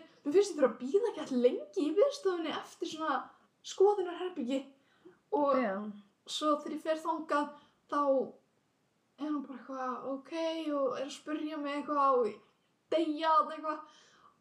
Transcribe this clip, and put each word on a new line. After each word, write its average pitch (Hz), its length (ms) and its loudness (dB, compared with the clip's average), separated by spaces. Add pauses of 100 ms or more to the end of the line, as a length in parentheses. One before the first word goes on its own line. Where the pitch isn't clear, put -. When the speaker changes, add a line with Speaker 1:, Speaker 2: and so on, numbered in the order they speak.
(200)
Speaker 1:
Mér 285 120 -4
finnst 392 220 6
ég - 20 -8
þurfa 262 140 4
að - 100 -10
bíða 392 300 2
ekki 311 120 -8
alltaf 254 220 -2
lengi 359 400 2
í 311 80 0
biðstofunni 392 600 0
eftir - 340 -8
svona 311 300 -4 (480)
skoðunarherbergi. 349 920 0 (720)
Og 277 280 4
Speaker 2:
Já. 208 140 0 (500)
Speaker 1:
svo 302 320 0
þegar 302 220 -6
ég - 80 -10
fer 320 180 0
þangað, 302 460 0 (420)
þá 294 80 0 (1200)
er 294 80 -6
hún 294 160 -2
bara 262 140 -14
eitthvað, 254 500 -8
ok, 269 240 -8 (380)
og 277 260 0
er 269 80 -4
að 285 80 -8
spurja 311 480 -6
mig 285 160 -4
eitthvað 277 460 2
og 208 80 2 (600)
deyja 320 420 2
þarna 302 240 4
eitthvað. 311 420 -6 (420)